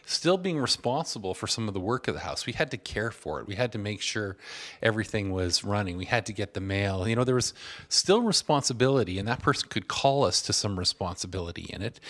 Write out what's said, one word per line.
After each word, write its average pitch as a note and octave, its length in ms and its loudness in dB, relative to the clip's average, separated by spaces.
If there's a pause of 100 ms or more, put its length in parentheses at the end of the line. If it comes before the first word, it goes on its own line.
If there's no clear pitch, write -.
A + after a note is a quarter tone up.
still F3+ 320 2
being F3+ 220 0
responsible A#2+ 720 0
for - 140 -6
some A2 220 -2
of G2 40 -6
the F#2+ 60 -2
work A#2 300 -2
of - 40 0
the - 60 -4
house. - 260 -6
We - 80 -6
had - 180 0
to - 60 -8
care A2+ 320 -4
for D2+ 300 -8
it. A1 80 -10
We G2+ 80 -8
had A#2+ 160 0
to A2 80 -6
make G2+ 220 -6
sure G2+ 340 -4 (460)
everything G#2+ 500 0
was F#2 320 0
running. G2 340 0
We F2+ 80 -6
had A#2 200 2
to A2 80 -6
get G#2 200 -4
the F#2+ 80 -4
mail." G2 460 0
You A2+ 80 2
know, B2 80 4
there B2+ 120 2
was - 180 0 (340)
still G#3+ 340 6
responsibility, C3 960 4
and G2 120 -2
that B2+ 120 -2
person - 280 0
could - 180 -4
call C#3 380 4
us - 160 4
to - 120 -2
some G2+ 240 0
responsibility F2 920 -4
in F2 120 -8
it. A2 280 -6